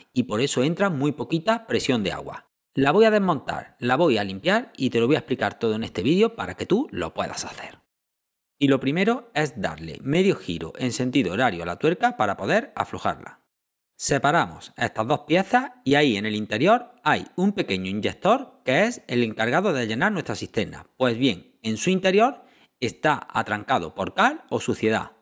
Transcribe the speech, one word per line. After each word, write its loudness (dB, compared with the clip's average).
y 0
por -2
eso 0
entra 0
muy 0
poquita -2
presión 0
de -2
agua. -12
La 2
voy 6
a 6
desmontar, -2
la 0
voy 4
a 0
limpiar -2
y 0
te 2
lo 4
voy 4
a 0
explicar -2
todo -2
en -4
este -6
vídeo 2
para -8
que -8
tú 0
lo -6
puedas -6
hacer. -16
Y 2
lo 4
primero 0
es -2
darle -8
medio 2
giro -6
en -2
sentido 0
horario 0
a -6
la -6
tuerca 0
para 0
poder -2
aflojarla. -6
Separamos 0
estas -2
dos 0
piezas 0
y 4
ahí 4
en -4
el -2
interior 2
hay 2
un 2
pequeño -2
inyector -2
que 2
es -4
el 0
encargado 0
de -2
llenar 0
nuestra -4
cisterna. -6
Pues 2
bien, -2
en -2
su 0
interior 2
está 0
atrancado -2
por -4
cal 2
o 0
suciedad. -2